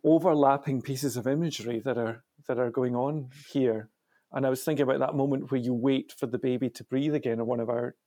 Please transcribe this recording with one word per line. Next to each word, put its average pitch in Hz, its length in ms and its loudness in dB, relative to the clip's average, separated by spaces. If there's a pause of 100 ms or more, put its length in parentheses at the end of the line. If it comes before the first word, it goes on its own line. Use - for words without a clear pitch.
overlapping 147 760 4
pieces 131 360 -4
of 117 100 -4
imagery 131 540 -2
that 117 160 -2
are, 113 260 -4 (240)
that 123 100 -2
are 123 140 0
going 123 240 0
on 135 340 -2 (220)
here. 113 380 0 (420)
And 135 140 -2
I 131 40 2
was 131 140 -2
thinking 147 200 2
about 135 160 2
that 135 160 0
moment 139 360 0
where 131 80 0
you 123 140 -2
wait 131 400 0
for - 140 -6
the 117 100 -4
baby 127 340 -2
to - 140 -14
breathe 147 300 0
again. 117 240 -2
And 113 80 -2
one 120 120 -2
of 117 100 -2
our 123 260 -4 (120)